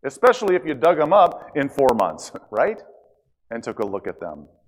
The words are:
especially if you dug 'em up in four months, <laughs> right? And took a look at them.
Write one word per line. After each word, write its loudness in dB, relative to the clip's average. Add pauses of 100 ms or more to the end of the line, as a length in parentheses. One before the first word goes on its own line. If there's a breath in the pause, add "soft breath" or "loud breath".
especially 2
if -4
you -6
dug 2
'em 2
up 2
in -2
four 2
months, -4 (100)
<laughs> -20
right? -2 (680)
And -10
took -10
a -2
look -8
at -12
them. -14 (200)